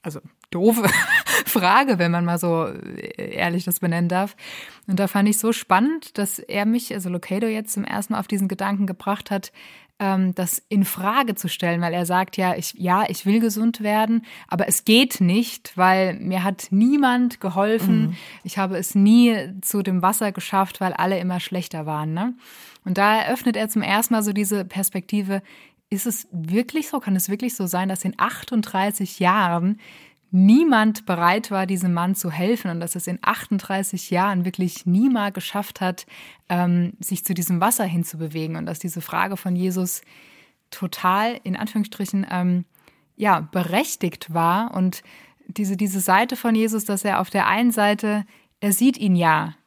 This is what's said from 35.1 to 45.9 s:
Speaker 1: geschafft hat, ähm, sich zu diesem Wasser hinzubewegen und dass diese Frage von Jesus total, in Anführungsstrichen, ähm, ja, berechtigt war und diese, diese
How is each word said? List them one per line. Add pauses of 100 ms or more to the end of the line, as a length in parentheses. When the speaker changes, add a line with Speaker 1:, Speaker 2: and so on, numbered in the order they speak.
Speaker 1:
geschafft
hat, (440)
ähm,
sich
zu
diesem
Wasser
hinzubewegen
und
dass
diese
Frage
von
Jesus (680)
total,
in
Anführungsstrichen,
ähm, (500)
ja,
berechtigt
war
und (460)
diese,
diese